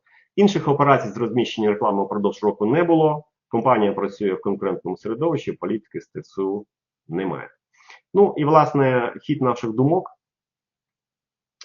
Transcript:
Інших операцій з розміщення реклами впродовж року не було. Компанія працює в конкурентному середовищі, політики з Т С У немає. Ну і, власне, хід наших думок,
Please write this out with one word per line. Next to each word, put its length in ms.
Інших 320
операцій 400
з 80
розміщення 520
реклами 360
впродовж 380
року 240
не 180
було. 400
Компанія 440
працює 400
в 80
конкурентному 560
середовищі, 560
політики 480
з 80
Т 140
С 200
У 220
немає. 420
Ну 220
і, 80
власне, 760
хід 200
наших 280
думок, 400